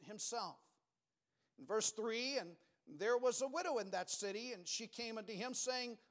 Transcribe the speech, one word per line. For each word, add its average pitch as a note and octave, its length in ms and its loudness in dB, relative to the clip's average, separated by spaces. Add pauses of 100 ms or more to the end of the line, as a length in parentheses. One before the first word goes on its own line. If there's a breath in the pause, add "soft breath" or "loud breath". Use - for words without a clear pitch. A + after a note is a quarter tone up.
himself. G#3 520 -4 (1000)
In C#3 80 -14
verse G#3 240 4
three, A#3 480 0
"And E3+ 140 -2 (480 soft breath)
there A#3 180 6
was B3 240 4
a C4+ 60 2
widow D4+ 320 2
in F#3+ 100 -2
that F#3 220 -2
city, G#3+ 420 -2
and F3+ 140 -10
she - 180 -2
came A3+ 320 -6
unto G#3+ 160 -6
him, A#3+ 220 -2
saying, B3 420 0 (140)